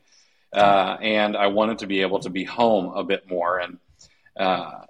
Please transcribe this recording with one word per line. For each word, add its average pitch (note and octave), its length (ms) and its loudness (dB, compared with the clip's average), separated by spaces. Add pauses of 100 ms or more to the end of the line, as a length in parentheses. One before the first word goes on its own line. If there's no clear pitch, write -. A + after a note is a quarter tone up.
(540)
Uh, G2 480 4
and G#2+ 360 0
I G2+ 100 2
wanted G#2+ 320 0
to G#2 80 -10
be F#2+ 140 0
able F#2+ 180 0
to F2+ 100 -8
be F#2 140 -6
home G#2 500 2
a G2 120 -6
bit F#2+ 240 -4
more. F2+ 280 -2
And, F2 200 -8 (600)
uh, F2+ 520 -4